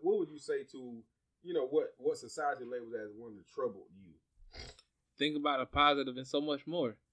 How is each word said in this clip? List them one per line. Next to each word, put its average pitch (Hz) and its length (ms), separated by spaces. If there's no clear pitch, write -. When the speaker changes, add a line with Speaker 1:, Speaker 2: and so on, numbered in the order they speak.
Speaker 1:
what 202 160
would 165 120
you 151 80
say 139 240
to, 123 300
you 175 120
know, 139 120
what, - 320
what 143 200
society 135 460
labels 120 300
as 107 220
one 113 160
of 101 40
the 92 80
troubled 117 320
youth? - 640
Speaker 2:
Think 147 180
about 143 240
the 127 60
positive 139 500
and 131 100
so 143 140
much 147 260
more. 151 300